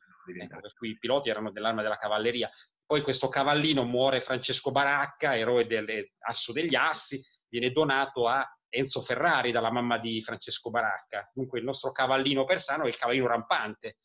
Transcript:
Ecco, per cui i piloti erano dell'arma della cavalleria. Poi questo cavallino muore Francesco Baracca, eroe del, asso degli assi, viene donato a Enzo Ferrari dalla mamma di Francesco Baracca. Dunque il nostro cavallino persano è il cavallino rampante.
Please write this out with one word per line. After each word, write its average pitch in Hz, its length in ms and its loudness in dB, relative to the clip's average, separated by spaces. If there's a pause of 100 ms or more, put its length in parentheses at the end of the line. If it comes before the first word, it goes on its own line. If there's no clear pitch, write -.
(260)
Ecco, 92 320 -12
per 104 160 -16
cui 117 160 -8
i 110 80 -10
piloti 123 300 0
erano 107 240 -2
dell'arma 107 300 -2
della 107 140 0
cavalleria. 110 540 0 (340)
Poi 147 160 2
questo 135 280 0
cavallino 143 560 2
muore 127 360 2
Francesco 131 520 -2
Baracca, 139 640 2
eroe 117 300 4
del, 107 520 -2
asso - 320 -6
degli 147 240 -2
assi, 139 500 0 (240)
viene 120 220 0
donato 135 560 2
a 131 180 2 (240)
Enzo 135 320 -2
Ferrari 127 520 2
dalla 113 180 2
mamma 120 280 2
di 113 220 -2
Francesco 117 500 -6
Baracca. 107 640 -4
Dunque 131 280 -6
il 113 40 -6
nostro 131 280 -4
cavallino 135 520 2
persano 151 400 0
è 127 40 2
il 117 80 -2
cavallino 127 320 2
rampante. 113 760 -2